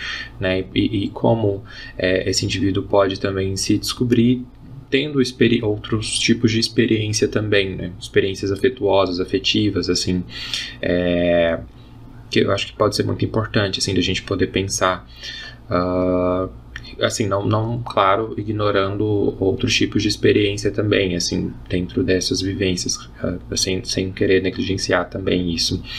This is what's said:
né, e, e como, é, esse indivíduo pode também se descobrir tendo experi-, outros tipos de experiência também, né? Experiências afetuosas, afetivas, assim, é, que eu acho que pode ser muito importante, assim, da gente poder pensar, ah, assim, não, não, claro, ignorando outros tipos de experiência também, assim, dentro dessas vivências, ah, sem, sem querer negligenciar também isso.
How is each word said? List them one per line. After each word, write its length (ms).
né, 240
e, 300
e 60
como, 520
é, 320
esse 160
indivíduo 400
pode 360
também 360
se 220
descobrir 680
tendo 340
experi-, 400
outros 560
tipos 320
de 80
experiência 720
também, 480
né? 240
Experiências 500
afetuosas, 720
afetivas, 680
assim, 360
é, 800
que 100
eu 140
acho 160
que 60
pode 200
ser 80
muito 220
importante, 560
assim, 120
da 80
gente 220
poder 300
pensar, 520
ah, 800
assim, 240
não, 180
não, 380
claro, 540
ignorando 680
outros 340
tipos 260
de 80
experiência 640
também, 460
assim, 360
dentro 360
dessas 360
vivências, 720
ah, 160
sem, 260
sem 300
querer 320
negligenciar 680
também 420
isso. 300